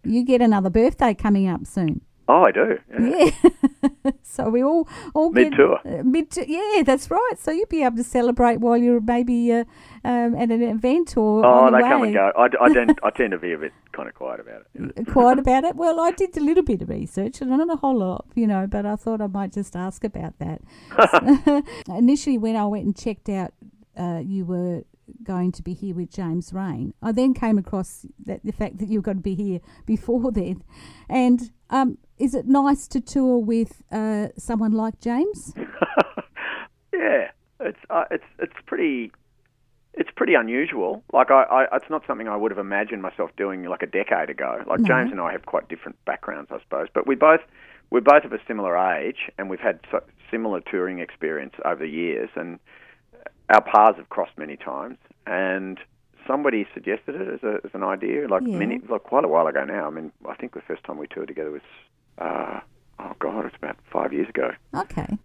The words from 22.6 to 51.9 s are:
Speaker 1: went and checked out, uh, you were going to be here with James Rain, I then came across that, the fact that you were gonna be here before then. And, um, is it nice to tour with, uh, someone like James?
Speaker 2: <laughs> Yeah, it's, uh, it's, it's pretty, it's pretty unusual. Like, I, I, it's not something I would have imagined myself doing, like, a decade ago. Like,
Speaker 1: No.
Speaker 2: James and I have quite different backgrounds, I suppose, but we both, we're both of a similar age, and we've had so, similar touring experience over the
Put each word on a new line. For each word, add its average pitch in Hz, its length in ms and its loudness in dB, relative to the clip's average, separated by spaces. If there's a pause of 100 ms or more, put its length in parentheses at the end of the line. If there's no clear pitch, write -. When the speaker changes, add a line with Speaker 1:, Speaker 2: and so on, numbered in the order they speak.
Speaker 1:
went 208 200 -4
and 196 100 -2
checked - 320 -8
out, 190 240 -4 (460)
uh, 175 260 -6
you 190 220 -6
were 175 380 -4 (400)
going 180 280 -2
to - 120 -14
be 180 100 -8
here 185 220 -8
with 175 160 -8
James 175 420 -6
Rain, 175 480 -6
I 226 100 -4
then 254 220 2
came 220 240 0
across - 480 -6 (200)
that, - 200 -10
the 214 80 -6
fact - 240 -8
that 202 100 -6
you 214 120 -2
were 190 40 -4
gonna 196 160 -4
be 190 160 -4
here 190 240 -4 (260)
before 240 460 0
then. 190 320 -4 (460)
And, 247 420 2 (200)
um, 254 260 0 (200)
is 262 180 0
it 240 120 -2
nice 277 420 4
to 269 120 -2
tour 254 380 2
with, 226 420 -2 (100)
uh, 214 360 -2 (100)
someone 220 360 -2
like 220 260 -2
James? 294 600 -4
Speaker 2:
<laughs> - 40 -8 (1300)
Yeah, 320 360 0 (300)
it's, 220 180 -8 (120)
uh, - 220 -2
it's, 170 120 -6 (160)
it's - 140 -8 (120)
pretty, 127 460 -4 (840)
it's - 220 -6
pretty - 180 0
unusual. 127 720 -2 (100)
Like, 127 180 4
I, 135 120 8
I, - 320 2
it's - 140 -4
not 156 180 -6
something 110 200 -8
I 104 80 -4
would 104 160 -2
have 98 60 -8
imagined 101 440 -4
myself 90 360 -8
doing, 95 280 -6
like, 90 180 -6
a 85 40 -6
decade 90 420 -2
ago. 67 380 -6
Like, - 120 -2
Speaker 1:
No. 220 80 2
Speaker 2:
James 127 240 2
and 95 100 -8
I 85 100 -4
have - 140 -10
quite - 240 -4
different - 360 -16
backgrounds, - 460 -8
I - 80 -10
suppose, - 340 -8
but - 140 -2
we 135 80 2
both, 160 260 6 (500)
we're 120 100 2
both 147 240 6
of 113 80 -10
a 107 140 -8
similar 101 300 -4
age, 90 600 -2
and 98 120 -8
we've 92 100 -8
had 107 200 -2 (120)
so, 98 100 -2 (300)
similar 110 300 -4
touring 92 380 -6
experience 78 540 -8 (100)
over 76 220 -4
the 80 60 -10